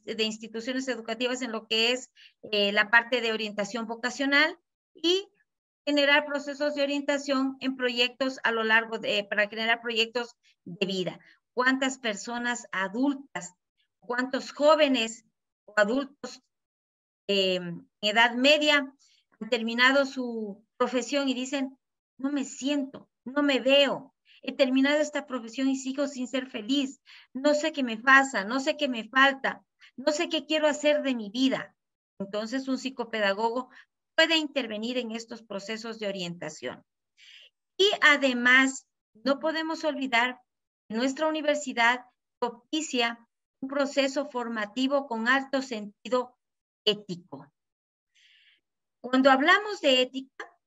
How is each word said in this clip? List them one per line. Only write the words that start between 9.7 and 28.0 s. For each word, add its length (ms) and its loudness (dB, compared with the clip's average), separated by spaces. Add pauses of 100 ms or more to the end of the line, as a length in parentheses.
proyectos 540 -4 (300)
de 220 -4
vida. 340 -4 (340)
¿Cuántas 440 0
personas 760 -6
adultas, 800 -4 (460)
cuántos 520 -4
jóvenes 720 4 (400)
o 120 -14
adultos, 680 -2 (840)
eh, 280 2
en 320 -8 (120)
edad 340 2
media 580 4 (480)
han 80 -10
terminado 580 4
su 580 -6 (120)
profesión 520 0
y 60 0
dicen, 440 -4 (400)
"No 120 -4
me 140 -2
siento, 640 -6 (160)
no 180 -2
me 160 4
veo, 560 2 (280)
he 100 -8
terminado 460 4
esta 280 -2
profesión 420 -4
y 80 0
sigo 320 -4
sin 200 -8
ser 200 -4
feliz, 520 -2 (320)
no 220 2
sé 180 0
qué 100 -4
me 140 -2
pasa, 480 4